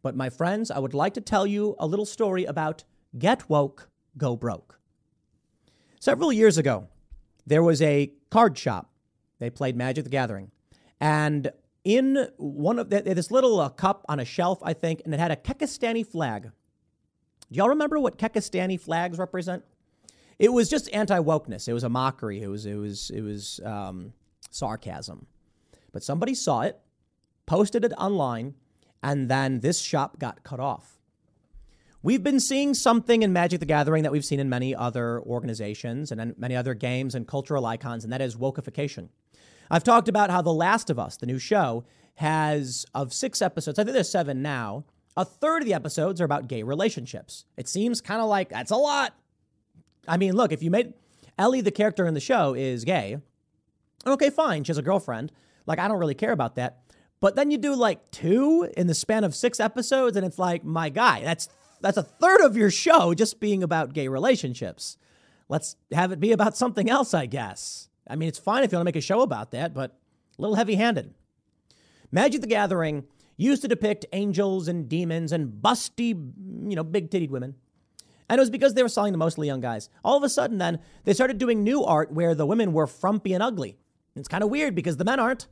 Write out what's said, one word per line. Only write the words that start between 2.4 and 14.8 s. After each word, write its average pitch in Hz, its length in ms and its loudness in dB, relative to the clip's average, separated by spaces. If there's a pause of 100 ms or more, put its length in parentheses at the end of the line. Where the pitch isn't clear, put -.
about 156 400 -4 (340)
Get 214 320 2
Woke, 143 400 0 (260)
Go 123 200 -2
Broke. 110 420 -8 (1200)
Several - 340 2
years 214 240 6
ago, 123 300 0 (580)
there 156 200 4
was 160 180 6
a 143 300 2 (180)
card 208 260 4
shop. - 360 -6 (480)
They 120 100 -4
played 127 260 -4
Magic 131 280 -2
the 131 60 -10
Gathering. 110 420 -4 (480)
And 151 500 0 (320)
in 262 540 2
one 151 420 -2
of 226 120 -4
the, 202 100 2
this 170 320 -2
little, 247 260 4
uh, 143 120 0
cup 196 380 -2
on 147 120 -2
a 120 40 -4
shelf, 180 380 0
I 160 100 -4
think, 160 320 -4